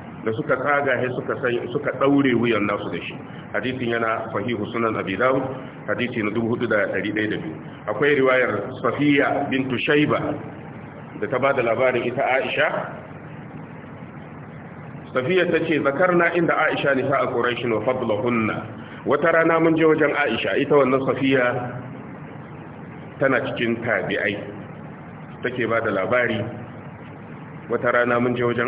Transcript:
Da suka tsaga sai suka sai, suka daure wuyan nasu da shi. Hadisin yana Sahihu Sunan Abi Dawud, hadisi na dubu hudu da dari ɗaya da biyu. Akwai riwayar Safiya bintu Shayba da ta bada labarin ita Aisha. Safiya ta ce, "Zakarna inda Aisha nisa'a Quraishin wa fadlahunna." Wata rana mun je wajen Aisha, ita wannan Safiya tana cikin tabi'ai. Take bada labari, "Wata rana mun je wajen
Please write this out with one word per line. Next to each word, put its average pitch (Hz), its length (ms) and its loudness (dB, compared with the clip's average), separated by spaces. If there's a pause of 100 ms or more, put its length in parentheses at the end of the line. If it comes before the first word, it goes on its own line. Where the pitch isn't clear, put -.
(240)
Da 110 100 -2
suka 135 220 0
tsaga 143 440 2
sai 123 160 0
suka 117 260 -4
sai, 120 180 0 (120)
suka 143 280 -2
daure 139 360 6
wuyan 113 320 2
nasu 101 240 -2
da 85 80 -4
shi. - 160 -8 (380)
Hadisin 120 420 -2
yana 113 360 0
Sahihu 107 400 -2
Sunan 113 280 0
Abi 95 160 -2
Dawud, 131 280 2 (440)
hadisi 113 360 -2
na 104 80 0
dubu 113 240 0
hudu 120 120 0
da 107 200 2
dari 95 240 -2
ɗaya 107 200 0
da - 60 -2
biyu. - 180 -8 (320)
Akwai 143 280 2
riwayar 127 360 4 (320)
Safiya 131 640 2
bintu 131 300 0
Shayba 147 400 4 (1000)
da 104 80 -2
ta 127 120 0
bada 131 240 4
labarin 120 400 2
ita 120 200 0
Aisha. 131 460 2 (2500)
Safiya 165 320 2
ta 160 160 2
ce, 156 160 2
"Zakarna 170 560 4
inda 160 240 2
Aisha 147 340 2
nisa'a 131 380 0
Quraishin 120 400 0
wa 110 160 2
fadlahunna." 113 680 0 (520)
Wata 147 240 4
rana 165 280 4
mun 160 180 6
je 160 100 6
wajen 156 240 6
Aisha, 110 480 0
ita 147 160 4
wannan 135 320 6
Safiya 123 640 2 (1500)
tana 131 280 4
cikin 117 320 -2
tabi'ai. 104 560 0 (1040)
Take 120 240 -2
bada 113 240 0
labari, 110 540 2 (1300)
"Wata 120 240 2
rana 120 240 4
mun 123 160 2
je 120 80 0
wajen 120 240 2